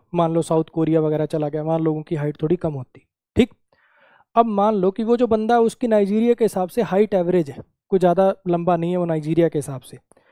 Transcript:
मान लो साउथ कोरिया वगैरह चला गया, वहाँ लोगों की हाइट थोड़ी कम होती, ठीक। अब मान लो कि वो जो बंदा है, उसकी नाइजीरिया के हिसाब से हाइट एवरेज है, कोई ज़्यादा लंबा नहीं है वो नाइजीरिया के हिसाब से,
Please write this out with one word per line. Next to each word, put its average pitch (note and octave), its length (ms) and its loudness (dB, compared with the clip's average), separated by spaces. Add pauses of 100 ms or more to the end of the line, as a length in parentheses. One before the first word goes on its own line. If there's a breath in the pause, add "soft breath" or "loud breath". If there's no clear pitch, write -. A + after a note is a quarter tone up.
(140)
मान E3 200 0
लो E3 80 0
साउथ D#3+ 220 0
कोरिया D#3+ 380 0
वगैरह D3+ 240 -2
चला D3+ 240 -4
गया, D3+ 140 -6
वहाँ D#3+ 160 -2
लोगों D#3 240 -2
की E3+ 120 -8
हाइट D3 260 -6
थोड़ी F3 140 0
कम E3 180 -4
होती, - 340 -14 (280)
ठीक। A#3 180 2 (840 soft breath)
अब A#3 100 4
मान G#3+ 300 0
लो F#3+ 160 2
कि A3+ 120 -4
वो A#3 140 0
जो A#3+ 100 2
बंदा A3 280 0
है, A#3 60 4
उसकी A3+ 260 -2
नाइजीरिया G#3+ 460 2
के A#3 120 -2
हिसाब F#3 240 -2
से - 120 -4
हाइट G3+ 320 0
एवरेज F3 360 0
है, - 140 -16 (260)
कोई F#3+ 100 2
ज़्यादा F3+ 360 2 (120)
लंबा F3 300 0
नहीं E3+ 140 -2
है F3+ 60 -2
वो F3 80 -2
नाइजीरिया D#3+ 440 0
के D#3 80 -4
हिसाब C#3 240 -8
से, - 180 -20 (320 soft breath)